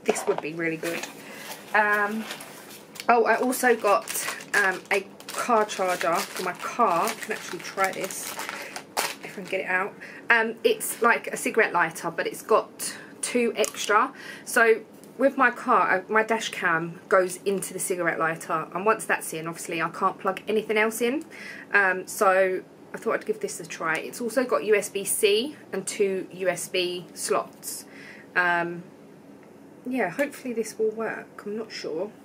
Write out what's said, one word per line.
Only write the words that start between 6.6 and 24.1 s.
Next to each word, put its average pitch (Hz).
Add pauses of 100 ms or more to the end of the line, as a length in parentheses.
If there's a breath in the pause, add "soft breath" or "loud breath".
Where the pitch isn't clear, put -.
I 220
can 214
actually -
try 190
this -
if -
I -
can 190
get 190
it -
out. 185 (360 loud breath)
Um, 226
it's -
like 226
a -
cigarette 226
lighter, 170
but 180
it's -
got - (240 loud breath)
two 240
extra. 214 (320 loud breath)
So 226 (340)
with 269
my 247
car, 202
uh, 185 (100)
my 220
dash 220
cam 170
goes 185
into 190
the 185
cigarette 175
lighter, 165
and 185
once 214
that's -
in, 160
obviously 165
I 165
can't 190
plug 190
anything 214
else 220
in. 254 (480 loud breath)
Um, 185
so 190 (300)
I -
thought 220
I'd -
give 214
this -
a 170
try. 160
It's -